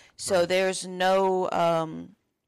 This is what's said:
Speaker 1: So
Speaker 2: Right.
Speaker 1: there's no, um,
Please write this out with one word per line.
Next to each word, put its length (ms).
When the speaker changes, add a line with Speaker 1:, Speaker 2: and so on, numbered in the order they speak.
Speaker 1:
So 240
Speaker 2:
Right. 80
Speaker 1:
there's 380
no, 640
um, 640